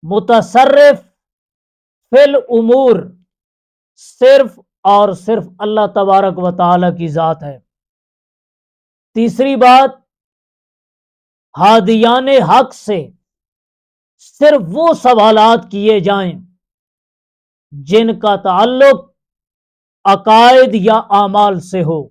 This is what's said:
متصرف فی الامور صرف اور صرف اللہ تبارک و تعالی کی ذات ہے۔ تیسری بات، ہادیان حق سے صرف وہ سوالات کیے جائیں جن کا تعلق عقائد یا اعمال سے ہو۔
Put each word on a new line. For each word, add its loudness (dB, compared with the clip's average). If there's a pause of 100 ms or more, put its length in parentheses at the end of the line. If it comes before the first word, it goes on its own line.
متصرف 2 (1080)
فی 4
الامور 0 (1000)
صرف 0 (220)
اور 0
صرف -6 (140)
اللہ -4
تبارک -2
و -6
تعالی -2
کی -8
ذات -6
ہے۔ -18 (1600)
تیسری -2
بات، 4 (1700)
ہادیان 0
حق 0
سے -10 (1080)
صرف 0 (100)
وہ 0
سوالات 0
کیے -2
جائیں -6 (1300)
جن -2
کا -2
تعلق 0 (920)
عقائد 2
یا 0
اعمال -2
سے -8
ہو۔ -8